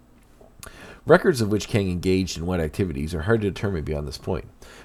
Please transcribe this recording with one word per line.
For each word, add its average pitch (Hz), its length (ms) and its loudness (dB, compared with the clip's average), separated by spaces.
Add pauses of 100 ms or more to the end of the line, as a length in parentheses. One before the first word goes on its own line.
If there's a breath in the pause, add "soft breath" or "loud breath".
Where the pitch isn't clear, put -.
(1040 loud breath)
Records 156 360 6
of 104 100 2
which 104 180 0
Kang 98 220 0
engaged 92 460 0
in 80 80 -8
what 90 160 -2
activities 78 540 -2
are 76 80 -4
hard 110 180 2
to 101 100 0
determine 92 340 -4
beyond 73 220 -4
this - 120 -10
point. - 280 -6 (380 loud breath)